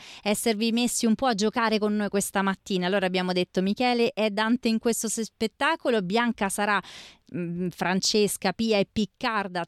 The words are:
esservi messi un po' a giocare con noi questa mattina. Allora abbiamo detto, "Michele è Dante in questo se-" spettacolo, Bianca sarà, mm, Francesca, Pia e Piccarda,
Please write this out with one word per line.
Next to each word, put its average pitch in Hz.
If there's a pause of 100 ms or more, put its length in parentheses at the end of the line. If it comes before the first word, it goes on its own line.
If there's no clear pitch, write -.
(200)
esservi 214
messi 233
un 220
po' 269
a 240
giocare 220
con 208
noi 208
questa 196
mattina. 185
Allora 190
abbiamo 185
detto, 180
"Michele 233
è 214
Dante 220
in 220
questo 226
se-" 220
spettacolo, 254
Bianca 220
sarà, 202 (560)
mm, 175
Francesca, 190
Pia 220
e 190
Piccarda, 202